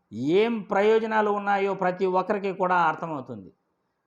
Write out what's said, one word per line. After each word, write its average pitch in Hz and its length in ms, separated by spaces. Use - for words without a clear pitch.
ఏం 190 500
ప్రయోజనాలు 214 680
ఉన్నాయో 202 440
ప్రతి 185 320
ఒక్కరికి 185 460
కూడా 180 240
అర్థమవుతుంది. 147 760